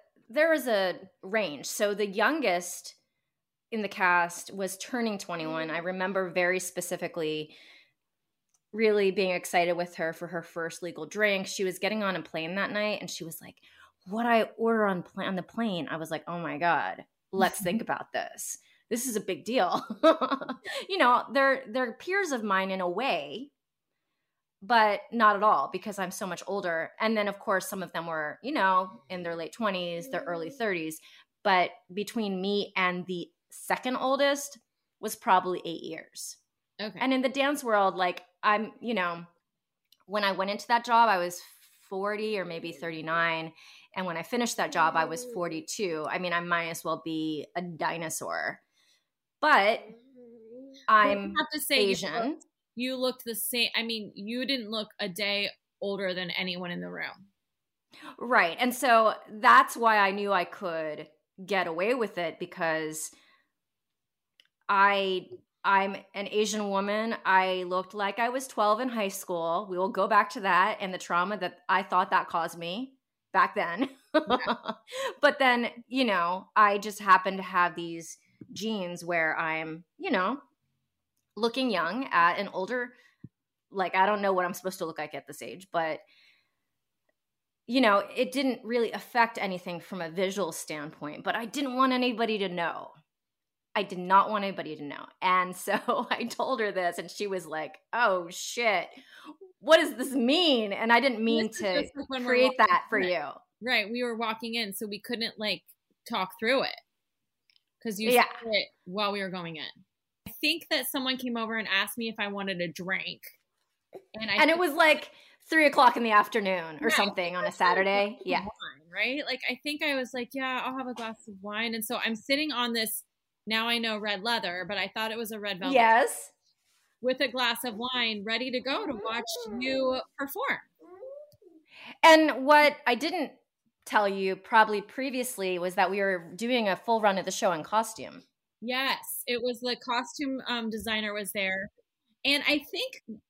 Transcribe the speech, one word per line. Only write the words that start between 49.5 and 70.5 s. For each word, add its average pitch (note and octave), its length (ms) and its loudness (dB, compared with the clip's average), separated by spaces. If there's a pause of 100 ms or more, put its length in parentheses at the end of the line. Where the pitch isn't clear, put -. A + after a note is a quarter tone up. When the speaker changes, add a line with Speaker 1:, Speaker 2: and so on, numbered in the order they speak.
Speaker 2:
But G3+ 200 4
you G3 60 -4
Speaker 1:
I'm G3+ 100 -6
Speaker 2:
have D#4 140 0
to D4+ 80 -6
say, C4 220 4
you G3 80 4
Speaker 1:
Asian. F3+ 220 -2
Speaker 2:
looked, A#3+ 340 -4 (280)
you B3+ 220 -4
looked B3+ 280 -2
the A3+ 100 -8
same. - 400 0
I A3+ 80 0
mean, A3+ 320 -6
you A#3 320 -6
didn't A#3+ 240 -2
look G#3+ 280 -6
a G#3 100 -4
day G3+ 420 -2 (300)
older G3 340 -4
than F3+ 160 -6
anyone F3+ 400 -6
in F3 100 -8
the F3+ 100 -10
room. E3+ 380 -10 (880)
Speaker 1:
Right. G#3 400 2
And B3 160 0
so A3+ 400 6 (160)
that's A#3+ 460 6
why A3+ 220 4
I G3 120 6
knew G3+ 220 0
I F3+ 120 4
could D#3+ 640 -6 (360)
get F#3 220 0
away F3 280 0
with G#3 240 -4
it, E3 200 -4
because D#3+ 720 -4 (1600)
I, G3 600 4 (360)
I'm G3 320 2 (180)
an G3 160 -8
Asian G#3 400 0
woman. G#3 540 0
I F#3 400 4
looked F3+ 300 -4
like G3+ 240 -4
I A#3 100 2
was C4 180 -4
twelve G#3+ 340 2
in B3+ 80 -2
high A3+ 200 -2
school. F3 640 -4
We F3+ 80 -4
will F#3+ 120 2
go F#3+ 160 0
back G#3+ 240 4
to C4 100 -10
that F#3+ 400 4